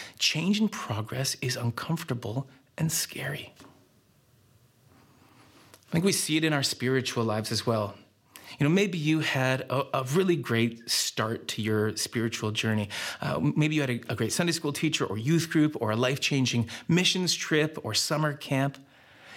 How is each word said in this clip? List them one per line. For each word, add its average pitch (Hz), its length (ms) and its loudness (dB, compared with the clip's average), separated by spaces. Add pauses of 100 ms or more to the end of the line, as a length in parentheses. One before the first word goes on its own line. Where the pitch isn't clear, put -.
(180)
change 185 400 2
in 214 120 2
progress 123 720 -4
is 127 140 -2
uncomfortable 123 920 -4 (300)
and 160 120 2
scary. - 640 -6 (2250)
I - 40 -12
think 170 140 2
we 190 60 4
see - 260 2
it 156 60 0
in 156 100 4
our 139 80 2
spiritual 127 600 0
lives 110 300 -2
as 107 140 -2
well. 107 280 0 (640)
You 147 60 2
know, 156 100 4
maybe 190 220 2
you 156 240 2
had 131 420 2
a, 131 360 -2
a 131 60 -2
really 175 320 2
great 117 520 0
start - 600 -2
to - 140 -4
your 107 340 2
spiritual 113 540 -2
journey. 107 380 0 (320)
Uh, 143 200 -2
maybe 151 340 2
you 151 80 2
had 127 80 0
a, 117 180 -2
a 120 60 -2
great 110 180 0
Sunday 175 200 0
school 151 200 -2
teacher 147 320 0
or 101 140 -4
youth 156 320 2
group 151 300 4
or 107 100 0
a 110 60 2
life-changing 127 720 2 (200)
missions 180 460 2
trip 156 480 2
or - 100 -6
summer 151 400 2
camp. 139 460 0 (580)